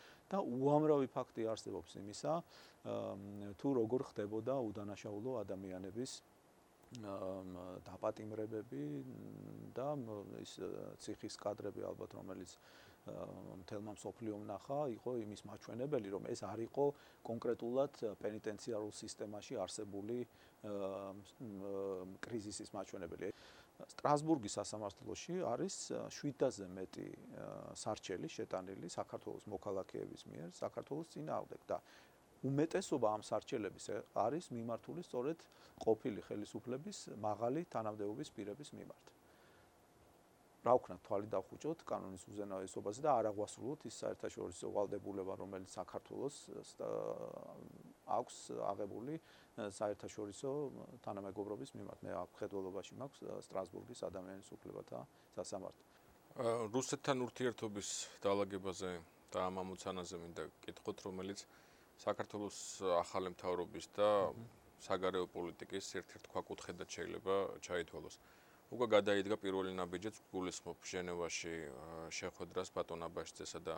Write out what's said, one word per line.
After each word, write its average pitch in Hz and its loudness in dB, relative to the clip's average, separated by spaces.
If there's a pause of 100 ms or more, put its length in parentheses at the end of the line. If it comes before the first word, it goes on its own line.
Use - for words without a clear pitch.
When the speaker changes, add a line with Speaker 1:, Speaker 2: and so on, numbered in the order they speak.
(260)
Speaker 1:
და 190 0
უამრავი 143 8
ფაქტი 123 -2
არსებობს 104 -2
იმისა, 104 -2
აა, 110 -2
მ, 101 -6
თუ 143 0
როგორ 123 6
ხდებოდა 110 0
უდანაშაულო 104 -2
ადამიანების, 98 -4 (800)
აა, 104 -4 (200)
მ, 92 -6 (260)
დაპატიმრებები 107 -2 (840)
და, 120 -2
მ, 110 -4 (120)
ის, 104 -10
აა, 98 -4
ციხის - -6
კადრები, 101 -2
ალბათ, 95 -4
რომელიც, 95 -8
აა, - -10 (300)
მთელმა 104 -6
მსოფლიომ 104 -4
ნახა, 107 -2
იყო 120 -2
იმის 107 -4
მაჩვენებელი, 117 -2
რომ 98 0
ეს - -2
არ 104 -2
იყო 135 4 (340)
კონკრეტულად 120 2 (200)
პენიტენციარულ 104 -2
სისტემაში 107 -6
არსებული, 101 -2
აა, 98 -4
მ, 98 -6 (440)
კრიზისის 107 -6
მაჩვენებელი. 92 -4 (500)
სტრასბურგის 147 4
სასამართლოში 104 -2
არის, 143 2 (120)
აა, 117 -2
შვიდაზე 113 2
მეტი, 95 -6 (240)
აა, 101 -8
სარჩელი 104 -2
შეტანილი 95 -2
საქართველოს 110 -4
მოქალაქეების 95 -2
მიერ 160 -8
საქართველოს 139 -4
წინააღმდეგ 127 -4
და - 2 (640)
უმეტესობა 143 4
ამ 107 4
სარჩელების, 110 0
ე, 101 0 (160)
არის 131 4
მიმართული 120 -4
სწორედ 135 0 (380)
ყოფილი 110 6
ხელისუფლების 120 -4 (180)
მაღალი 107 4
თანამდებობის 107 0
პირების 104 -6
მიმართ. - -12 (1600)
რა 120 12
ვქნათ, 92 6
თვალი 104 2
დავხუჭოთ 110 0
კანონის 95 -4
უზენაესობაზე 101 -4
და 151 6
არ 113 8
აღვასრულოთ 107 -2
ის 117 -8
საერთაშორისო 101 -4
ვალდებულება, 98 0
რომელიც 95 -6
საქართველოს, 107 -4 (260)
სთა-, - -4 (1160)
აქვს - 2 (220)
აღებული, 104 -2 (320)
საერთაშორისო 104 -2 (480)
თანამეგობრობის 104 -4
მიმართ. 101 -8
მე 98 -6
ამ 90 -2
ხედველობაში 95 -4
მაქვს, 131 -8 (200)
სტრასბურგის 98 -6
ადამიანის 95 -6
უფლებათა - -8 (320)
სასამართლო. 95 -6 (480)
Speaker 2:
აა, 117 4 (120)
რუსეთთან 131 2
ურთიერთობის 113 0 (280)
დაალაგებაზე 98 2 (340)
და 95 -2
ამ 92 2
ამოცანაზე 92 -2
მინდა 85 -6 (140)
კითხოთ, - -6
რომელიც 95 -4 (600)
საქართველოს 104 0 (360)
ახალი 90 4
მთავრობის 90 0
და 104 6 (180)
Speaker 1:
მმ. 113 -2 (300)
Speaker 2:
საგარეო 92 2
პოლიტიკის 90 -4
ერთ-ერთ - -6
ქვაკუთხედად 90 -4
შეიძლება 85 0 (220)
ჩაითვალოს. 82 -2 (560)
უკვე 120 4
გადაიდგა 101 8
პირველი 95 2
ნაბიჯიც, 92 -2 (100)
გულისხმობ 90 -2
ჟენევაში, 87 0
აა, 80 -8
შეხვედრას 90 -2
ბატონ 85 0
აბაშიძესა 85 -4
და 82 -2